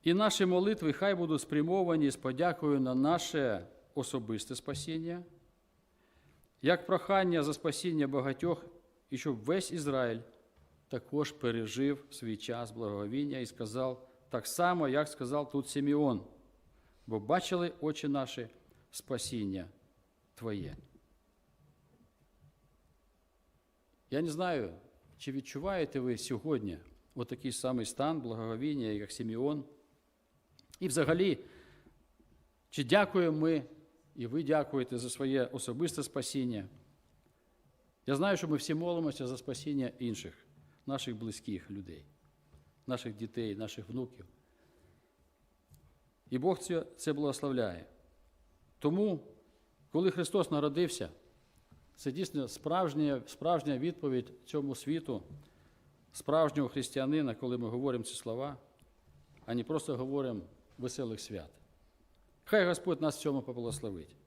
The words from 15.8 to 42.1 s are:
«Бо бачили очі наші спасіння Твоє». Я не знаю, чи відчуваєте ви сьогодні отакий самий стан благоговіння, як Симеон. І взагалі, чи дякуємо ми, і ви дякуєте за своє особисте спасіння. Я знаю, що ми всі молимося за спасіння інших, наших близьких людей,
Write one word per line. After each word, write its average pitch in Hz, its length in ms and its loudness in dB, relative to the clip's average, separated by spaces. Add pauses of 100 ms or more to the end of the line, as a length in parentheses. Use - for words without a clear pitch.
«Бо 110 140 0
бачили 175 600 0
очі 151 280 -2
наші 131 400 -4 (420)
спасіння 101 760 -4 (680)
Твоє». 101 420 -6 (3250)
Я 143 120 0
не 170 80 0
знаю, 151 440 -2 (440)
чи 135 140 -8
відчуваєте 147 680 -2
ви 123 180 0
сьогодні 110 600 -2 (360)
отакий 123 380 -6
самий 123 340 0
стан 151 340 0
благоговіння, 117 680 -4
як 104 260 -4
Симеон. 131 520 -2 (1160)
І 185 80 -2
взагалі, 165 500 4 (1300)
чи 143 140 -2
дякуємо 175 540 4
ми, 156 260 4 (500)
і 120 120 -6
ви 139 160 -2
дякуєте 139 560 2
за 120 120 -6
своє 135 340 2
особисте 139 580 -4
спасіння. 123 680 -4 (1400)
Я 135 100 2
знаю, 190 200 2
що 170 120 -4
ми 151 80 2
всі 156 180 -2
молимося 165 520 -2
за 127 100 -4
спасіння 135 600 -4
інших, 107 480 -6 (400)
наших 131 300 -4
близьких 107 540 -8
людей, 90 340 -12 (840)